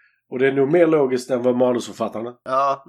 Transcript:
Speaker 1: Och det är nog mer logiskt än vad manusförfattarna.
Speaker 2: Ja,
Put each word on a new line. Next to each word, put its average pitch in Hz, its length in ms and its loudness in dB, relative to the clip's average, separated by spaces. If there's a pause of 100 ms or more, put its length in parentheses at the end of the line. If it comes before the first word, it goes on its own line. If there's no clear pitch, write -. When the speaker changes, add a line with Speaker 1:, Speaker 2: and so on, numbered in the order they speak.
(300)
Speaker 1:
Och 127 80 -8
det 135 80 4
är 135 60 2
nog 139 200 2
mer 175 140 4
logiskt 135 440 0
än 123 120 -2
vad 123 140 2
manusförfattarna. 117 880 -4
Speaker 2:
Ja, 139 440 -2